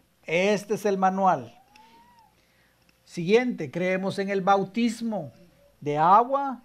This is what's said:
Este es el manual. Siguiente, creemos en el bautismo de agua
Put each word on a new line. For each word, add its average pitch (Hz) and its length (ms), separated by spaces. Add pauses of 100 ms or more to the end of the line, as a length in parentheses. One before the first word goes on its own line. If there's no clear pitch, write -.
(240)
Este 196 500
es 196 120
el 196 120
manual. 190 600 (1500)
Siguiente, 185 640
creemos 185 480
en 196 120
el 196 100
bautismo 196 920 (480)
de 147 180
agua 247 680